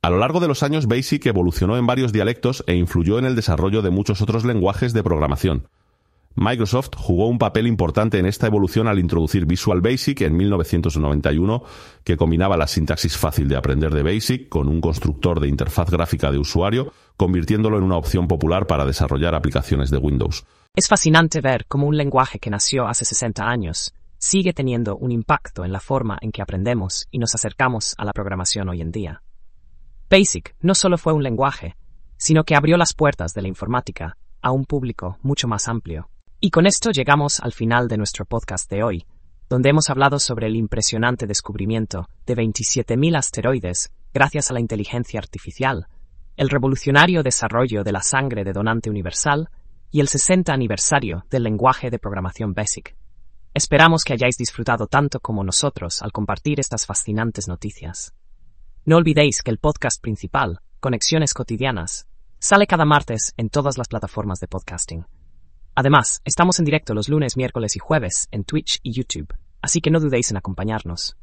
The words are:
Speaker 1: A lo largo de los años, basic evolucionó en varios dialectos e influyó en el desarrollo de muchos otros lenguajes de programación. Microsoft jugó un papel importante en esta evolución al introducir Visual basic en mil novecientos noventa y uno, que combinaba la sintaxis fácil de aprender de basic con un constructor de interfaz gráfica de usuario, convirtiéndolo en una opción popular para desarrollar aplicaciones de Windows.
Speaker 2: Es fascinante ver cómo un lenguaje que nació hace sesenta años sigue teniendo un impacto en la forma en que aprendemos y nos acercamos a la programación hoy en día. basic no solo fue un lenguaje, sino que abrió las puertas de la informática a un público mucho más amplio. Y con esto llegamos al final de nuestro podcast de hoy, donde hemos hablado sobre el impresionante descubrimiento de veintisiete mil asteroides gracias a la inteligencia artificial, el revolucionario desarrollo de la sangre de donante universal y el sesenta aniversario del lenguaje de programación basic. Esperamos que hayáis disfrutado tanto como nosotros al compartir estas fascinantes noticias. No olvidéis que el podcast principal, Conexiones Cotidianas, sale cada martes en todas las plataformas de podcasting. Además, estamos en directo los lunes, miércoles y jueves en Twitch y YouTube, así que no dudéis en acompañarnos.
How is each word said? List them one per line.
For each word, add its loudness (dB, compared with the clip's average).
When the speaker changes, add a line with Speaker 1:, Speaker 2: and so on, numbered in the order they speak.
Speaker 1:
A 2
lo 4
largo 2
de 2
los 0
años, 0
basic 0
evolucionó 2
en 2
varios 2
dialectos 0
e 2
influyó 2
en 0
el 0
desarrollo 2
de 2
muchos 0
otros 0
lenguajes 0
de 2
programación. 0
Microsoft 0
jugó 2
un 0
papel 2
importante 2
en 4
esta 0
evolución 4
al 2
introducir 2
Visual 2
basic 0
en 2
mil 4
novecientos 2
noventa 2
y 2
uno, 0
que 2
combinaba 4
la 2
sintaxis 0
fácil 2
de 2
aprender 0
de 2
basic -2
con 0
un 2
constructor 0
de 2
interfaz 0
gráfica 0
de 2
usuario, 0
convirtiéndolo 2
en 2
una 2
opción 0
popular 2
para 2
desarrollar 0
aplicaciones 0
de 2
Windows. -2
Speaker 2:
Es 0
fascinante 4
ver 0
cómo 0
un 2
lenguaje 0
que -8
nació -2
hace -4
sesenta -2
años -4
sigue 0
teniendo -2
un -4
impacto -2
en -4
la -6
forma -4
en -6
que -8
aprendemos -4
y -6
nos -2
acercamos -2
a -6
la -4
programación -4
hoy -6
en -6
día. -8
basic 4
no 2
solo 2
fue 0
un 0
lenguaje, -2
sino 4
que 2
abrió 6
las 2
puertas 0
de -6
la -4
informática -4
a 0
un 0
público -6
mucho -2
más -2
amplio. -6
Y 2
con 4
esto 2
llegamos 2
al -6
final 0
de -2
nuestro -4
podcast -6
de -2
hoy, -4
donde 4
hemos 4
hablado 2
sobre -2
el 0
impresionante 0
descubrimiento -4
de -2
veintisiete -2
mil 2
asteroides -2
gracias 2
a -2
la -2
inteligencia -4
artificial, -4
el 2
revolucionario 4
desarrollo 0
de -2
la -2
sangre 0
de -4
donante -2
universal -2
y 2
el 2
sesenta 2
aniversario -2
del 0
lenguaje 2
de -6
programación -6
basic. -6
Esperamos 4
que -2
hayáis 0
disfrutado -2
tanto 0
como -4
nosotros -2
al -6
compartir -2
estas -4
fascinantes -4
noticias. -10
No 6
olvidéis 4
que -4
el -2
podcast -2
principal, -4
Conexiones 0
Cotidianas, -6
sale 4
cada 4
martes 2
en -4
todas 0
las -6
plataformas -6
de -10
podcasting. -10
Además, 2
estamos 2
en 2
directo 0
los -2
lunes, 0
miércoles -2
y -8
jueves -2
en -4
Twitch -4
y -8
YouTube, -6
así 0
que 0
no 4
dudéis 0
en -4
acompañarnos. -6